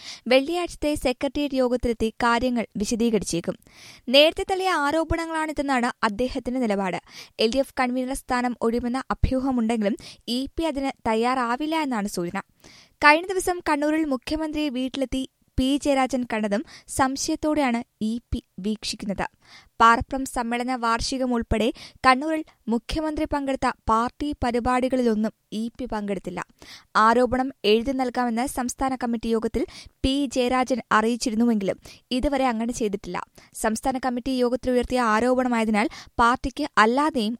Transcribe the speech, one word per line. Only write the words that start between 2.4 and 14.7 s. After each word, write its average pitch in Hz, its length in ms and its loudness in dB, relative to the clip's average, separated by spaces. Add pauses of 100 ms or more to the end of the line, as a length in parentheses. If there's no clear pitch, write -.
വിശദീകരിച്ചേക്കും. 208 800 0 (520)
നേരത്തെ 302 360 6
തള്ളിയ 381 360 0
ആരോപണങ്ങളാണിതെന്നാണ് 311 1080 -2 (140)
അദ്ദേഹത്തിന്റെ 247 560 -2
നിലപാട്. 196 400 -2 (360)
എൽ 220 160 2
ഡി 262 80 2
എഫ് - 160 -2
കൺവീനർ 254 420 -2
സ്ഥാനം 247 440 -2
ഒഴിയുമെന്ന 240 400 -2 (100)
അഭ്യൂഹമുണ്ടെങ്കിലും 240 840 0 (300)
ഇ 240 200 -4
പി - 180 -4
അതിന് 269 260 -4 (140)
തയ്യാറാവില്ല 247 760 0
എന്നാണ് 233 280 -2
സൂചന. 180 300 -6 (640)
കഴിഞ്ഞ 302 260 6
ദിവസം 370 340 -2
കണ്ണൂരിൽ 302 460 0
മുഖ്യമന്ത്രിയെ 302 640 -4